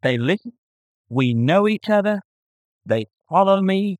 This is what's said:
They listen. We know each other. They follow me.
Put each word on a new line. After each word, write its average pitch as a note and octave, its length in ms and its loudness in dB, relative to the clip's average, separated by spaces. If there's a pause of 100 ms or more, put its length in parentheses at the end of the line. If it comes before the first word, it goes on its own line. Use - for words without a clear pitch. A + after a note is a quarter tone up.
They B2 160 0
listen. F3 340 -2 (560)
We B2 240 0
know D3 340 2
each G#3+ 220 -4
other. G#3 320 0 (640)
They A2 220 -2 (220)
follow G3 320 2
me. F#3+ 400 -2